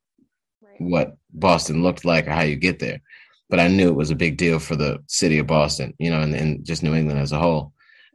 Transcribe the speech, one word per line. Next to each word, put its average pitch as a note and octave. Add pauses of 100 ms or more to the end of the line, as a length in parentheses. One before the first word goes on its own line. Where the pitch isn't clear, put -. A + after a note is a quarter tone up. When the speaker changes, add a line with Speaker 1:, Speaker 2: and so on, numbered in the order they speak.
(640)
Speaker 1:
Right. -
Speaker 2:
what E2+ (180)
Boston E2
looked F2+
like E2
or D2+
how E2
you D2+
get F2
there, - (480)
but F#2
I F2
knew F#2
it E2
was D2
a D#2+
big D#2+
deal E2
for D#2
the D2
city D#2
of D2
Boston, D2
you E2
know, D#2+
and, D2+
and D2
just E2
New D#2+
England D2+
as C#2+
a D2+
whole. D#2+ (420)